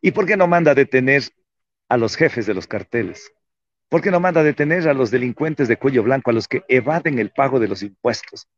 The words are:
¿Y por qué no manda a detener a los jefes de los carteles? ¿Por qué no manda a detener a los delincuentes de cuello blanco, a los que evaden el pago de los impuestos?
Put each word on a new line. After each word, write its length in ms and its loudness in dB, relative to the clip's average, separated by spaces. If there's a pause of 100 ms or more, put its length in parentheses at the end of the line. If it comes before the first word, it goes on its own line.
¿Y 120 0
por 140 -2
qué 100 0
no 100 2
manda 240 4
a 60 4
detener 480 2 (640)
a 80 0
los 180 0
jefes 320 0
de 80 -2
los 140 -8
carteles? 640 -8 (560)
¿Por 120 2
qué 120 0
no 80 2
manda 220 2
a 20 4
detener 440 0
a 60 4
los 160 0
delincuentes 560 -2
de 100 2
cuello 280 0
blanco, 260 0
a 40 2
los 120 -2
que 220 -6
evaden 500 0
el 120 -4
pago 280 0
de 80 0
los 160 -6
impuestos? 640 -6 (120)